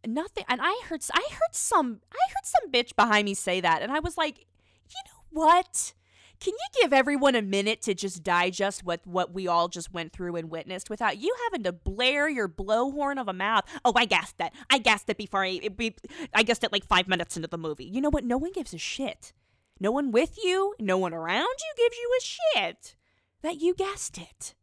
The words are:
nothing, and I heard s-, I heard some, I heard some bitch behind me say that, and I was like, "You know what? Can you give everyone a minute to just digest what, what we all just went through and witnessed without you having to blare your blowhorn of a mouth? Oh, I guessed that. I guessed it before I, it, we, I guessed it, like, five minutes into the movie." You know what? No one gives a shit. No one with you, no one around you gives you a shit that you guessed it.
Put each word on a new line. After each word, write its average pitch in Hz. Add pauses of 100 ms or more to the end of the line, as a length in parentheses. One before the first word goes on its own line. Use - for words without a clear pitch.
nothing, 294
and 247
I 381
heard 330
s-, -
I 415
heard -
some, 277 (120)
I 494 (100)
heard 784
some 466
bitch -
behind 208
me 196
say 185
that, 165
and 240
I 311
was 330
like, 311 (420)
"You 762
know -
what? 339 (460)
Can 392
you 605
give 285
everyone 269
a 226
minute 196
to 208
just 180
digest 180
what, 170
what 180
we 190
all 175
just 170
went 170
through 175
and 165
witnessed 165
without 208
you 349 (100)
having 359
to 180
blare 254
your 233
blowhorn 269
of 214
a 185
mouth? 202 (200)
Oh, 240
I 240
guessed 180
that. - (160)
I 269
guessed 220
it 196
before 196
I, 185
it, 196
we, 226 (380)
I 220
guessed 226
it, 214
like, 202
five 185
minutes 170
into 165
the 170
movie." 156
You 214
know 294
what? 285
No 247
one 330
gives 349
a 165
shit. - (440)
No 190
one 269
with 285
you, 381
no 196
one 185
around 175
you 571
gives 480
you 480
a 508
shit 523 (460)
that 311
you 349
guessed 392
it. -